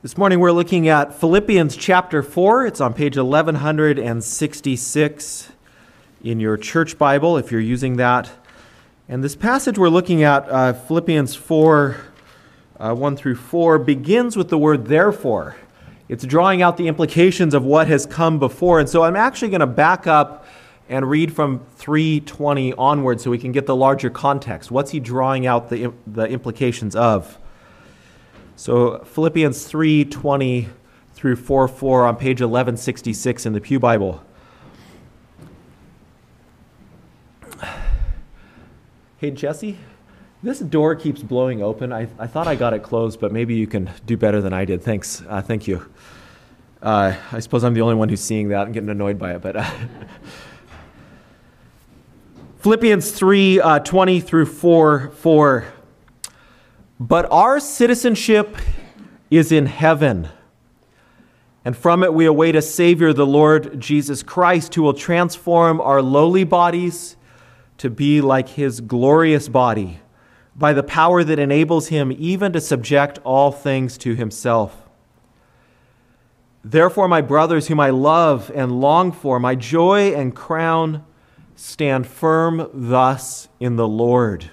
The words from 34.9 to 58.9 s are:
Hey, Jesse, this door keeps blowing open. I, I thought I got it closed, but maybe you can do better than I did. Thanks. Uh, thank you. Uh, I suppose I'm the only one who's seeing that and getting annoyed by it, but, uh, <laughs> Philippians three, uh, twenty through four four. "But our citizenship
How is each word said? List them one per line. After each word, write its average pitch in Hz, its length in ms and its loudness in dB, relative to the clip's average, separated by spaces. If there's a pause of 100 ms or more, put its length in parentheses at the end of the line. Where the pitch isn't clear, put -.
Hey, 143 140 -6
Jesse, 151 460 -8 (640)
this 262 180 -8
door 156 360 0
keeps 156 260 -8
blowing 123 400 -4
open. 110 300 -6
I, 113 160 -8 (100)
I 113 100 -12
thought 160 200 -6
I 151 80 -2
got 117 180 -2
it 104 80 -4
closed, 113 380 -4
but 104 140 -4
maybe 117 220 -4
you 110 120 -2
can 95 220 -6 (160)
do 113 100 -2
better 104 240 0
than 95 140 -4
I 92 100 -4
did. 92 180 -4
Thanks. 107 460 -8
Uh, 98 140 -8
thank 110 260 -6
you. 90 180 -6 (960)
Uh, 101 320 0 (200)
I 113 80 -8
suppose 120 240 -2
I'm 120 80 0
the 113 80 0
only 113 140 2
one 110 120 0
who's 101 140 -2
seeing 107 280 -4
that 101 180 -2
and 117 60 -12
getting 104 140 -8
annoyed 101 320 -4
by 90 160 -8
it, 90 60 -12
but, 95 160 -8
uh, 104 120 -6
<laughs> - 60 -12 (2750)
Philippians 214 520 2
three, 190 480 4
uh, 156 200 4
twenty 185 420 2
through 165 240 2
four 151 640 2
four. 147 560 2 (1300)
"But 160 320 -4
our 240 300 2
citizenship 233 960 0 (760)